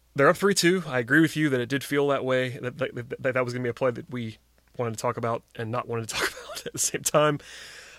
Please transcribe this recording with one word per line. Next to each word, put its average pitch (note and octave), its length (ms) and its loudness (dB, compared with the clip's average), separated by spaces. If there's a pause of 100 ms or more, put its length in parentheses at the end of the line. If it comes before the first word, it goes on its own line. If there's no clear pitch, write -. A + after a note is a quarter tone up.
(140)
they're C#3 140 6
up F3 80 8
three G3 180 4
two. F3+ 320 4
I C3 140 -2
agree B2+ 220 6
with D#3 160 4
you D3+ 120 4
that B2+ 120 2
it A#2+ 80 -4
did C3+ 160 -2
feel C#3+ 240 2
that C3+ 160 0
way, B2+ 360 0
that, B2 180 -8
that, B2 440 -6
that, C3 100 2
that B2+ 120 2
was A#2+ 80 -4
gonna B2 100 -4
be A#2+ 60 -2
a A#2 40 -2
play C3 180 0
that A#2+ 200 -8
we A#2 280 -8 (360)
wanted A#2+ 200 -2
to - 40 -10
talk B2 160 -2
about A#2 280 -4 (120)
and A2+ 160 -6
not A#2+ 160 -4
wanted A2+ 220 -4
to - 60 -8
<laughs> - 20 -6
talk - 120 -2 (140)
about - 220 -12
at - 80 -8
the - 60 -6
same - 240 -4
time. D3+ 360 2 (600)